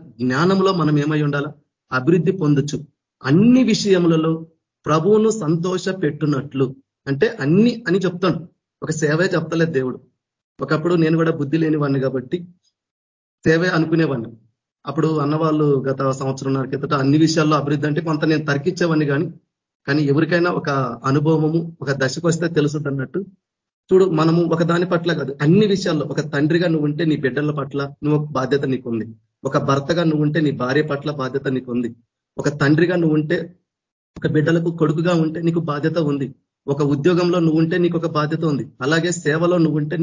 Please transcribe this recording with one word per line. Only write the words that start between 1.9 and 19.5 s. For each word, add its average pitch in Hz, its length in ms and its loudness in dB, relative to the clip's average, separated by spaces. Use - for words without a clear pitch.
అభివృద్ధి 156 500 2
పొందొచ్చు. 147 380 0
అన్ని 226 500 6
విషయములలో 165 600 2
ప్రభువును 202 440 4
సంతోష 170 440 -2
పెట్టునట్లు, 143 600 -2
అంటే 139 180 2
అన్ని 196 280 4
అని 190 180 2
చెప్తాడు. 175 340 -2
ఒక 151 100 -6
సేవే 156 320 2
చెప్తలేదు 165 440 -2
దేవుడు. 127 200 -2
ఒకప్పుడు 156 340 0
నేను 160 180 2
కూడా 160 180 2
బుద్ధి 143 220 -2
లేని 156 200 0
వాడిని 139 240 0
కాబట్టి 131 320 -4
సేవే 165 320 2
అనుకునేవాడిని. 160 540 0
అప్పుడు 160 240 -2
అన్నవాళ్ళు 151 420 0
గత 135 140 -4
సంవత్సరంన్నర 135 520 -4
కిందట 143 220 -4
అన్ని 139 200 4
విషయాల్లో 156 360 4
అభివృద్ధి 147 300 -2
అంటే 147 180 -2
కొంత 156 240 -2
నేను 151 180 0
తర్కించేవాడిని, 151 640 0
కానీ, 143 160 0